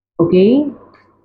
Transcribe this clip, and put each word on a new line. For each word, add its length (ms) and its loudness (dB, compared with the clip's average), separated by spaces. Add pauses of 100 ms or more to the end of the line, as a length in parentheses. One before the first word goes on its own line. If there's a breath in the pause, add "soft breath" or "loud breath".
(180)
ఓకే. 260 0 (800)